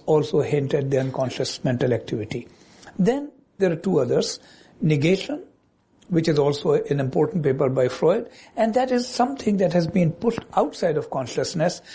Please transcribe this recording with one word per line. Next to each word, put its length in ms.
also 340
hint 340
at 160
the 100
unconscious 640
mental 280
activity. 540
Then 340
there 160
are 40
two 220
others, 400
negation, 640
which 180
is 100
also 360
an 260
important 440
paper 240
by 200
Freud, 420
and 200
that 160
is 160
something 500
that 160
has 140
been 240
pushed 300
outside 420
of 120
consciousness, 720